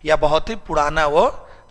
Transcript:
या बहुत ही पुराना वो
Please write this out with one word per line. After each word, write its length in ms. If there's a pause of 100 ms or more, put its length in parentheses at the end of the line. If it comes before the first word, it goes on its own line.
या 100
बहुत 340
ही 60
पुराना 500
वो 440 (220)